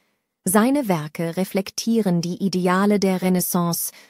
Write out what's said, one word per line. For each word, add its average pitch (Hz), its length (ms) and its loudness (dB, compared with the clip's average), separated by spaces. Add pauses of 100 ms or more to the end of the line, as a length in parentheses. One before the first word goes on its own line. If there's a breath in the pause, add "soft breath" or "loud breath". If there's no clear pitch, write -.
(460)
Seine 226 420 2
Werke 165 480 -4
reflektieren 190 840 -2
die 175 200 -6
Ideale 190 580 2
der 185 220 0
Renaissance 175 720 0 (180 soft breath)